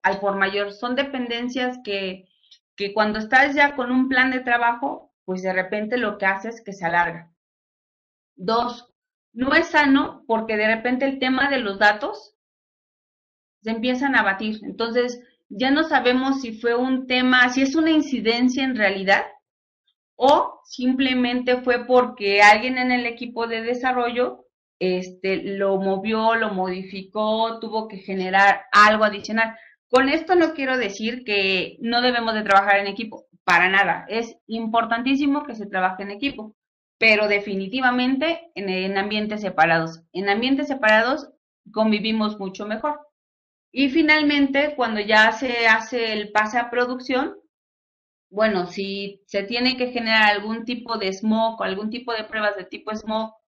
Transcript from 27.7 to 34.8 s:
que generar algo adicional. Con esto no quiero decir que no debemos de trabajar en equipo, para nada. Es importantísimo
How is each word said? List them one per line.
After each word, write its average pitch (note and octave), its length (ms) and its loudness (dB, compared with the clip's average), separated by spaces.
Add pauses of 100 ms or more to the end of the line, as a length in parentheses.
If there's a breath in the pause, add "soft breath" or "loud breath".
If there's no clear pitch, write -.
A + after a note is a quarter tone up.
que G3+ 80 -16
generar F#3+ 760 2
algo G#3+ 340 6
adicional. G#3+ 520 -2 (320 loud breath)
Con C4 200 4
esto D#4+ 260 0
no E4 200 4
quiero C4 220 -2
decir A#3+ 480 -4
que F#3+ 560 0
no A#3+ 200 -2
debemos A#3+ 340 0
de G#3+ 80 -2
trabajar G3 360 6
en G3+ 80 -2
equipo, G#3+ 400 -10 (180)
para F3+ 240 4
nada. F#3+ 400 2
Es A3+ 280 -6 (100)
importantísimo A#3 1000 0